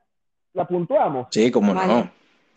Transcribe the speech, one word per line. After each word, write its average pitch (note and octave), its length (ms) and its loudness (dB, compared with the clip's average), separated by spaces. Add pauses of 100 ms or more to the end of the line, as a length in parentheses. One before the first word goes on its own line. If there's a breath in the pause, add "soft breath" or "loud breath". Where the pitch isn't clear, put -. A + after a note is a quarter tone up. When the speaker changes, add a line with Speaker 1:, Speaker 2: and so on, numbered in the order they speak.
(540)
Speaker 1:
la F3 140 -4
puntuamos. F3 640 -2
Speaker 2:
Sí, - 200 2
cómo G#2 220 2
Speaker 3:
Vale. F#2 200 0
Speaker 2:
no. - 180 0 (460)